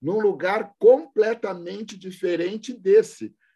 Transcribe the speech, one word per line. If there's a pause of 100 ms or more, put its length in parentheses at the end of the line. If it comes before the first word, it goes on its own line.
num
lugar
completamente
diferente
desse. (220)